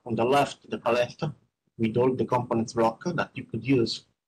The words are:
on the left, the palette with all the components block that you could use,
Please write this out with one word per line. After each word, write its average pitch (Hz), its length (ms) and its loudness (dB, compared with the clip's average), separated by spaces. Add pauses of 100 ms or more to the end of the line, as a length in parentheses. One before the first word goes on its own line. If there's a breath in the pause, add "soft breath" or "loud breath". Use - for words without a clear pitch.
on 117 100 -6
the 113 100 2
left, 139 440 0
the 110 100 -8
palette 120 420 -2 (560)
with 113 180 0
all 127 180 4
the 120 120 -2
components 117 480 -2
block 113 320 0
that 165 300 -4
you 131 80 -10
could 113 220 -10
use, 127 400 2 (220)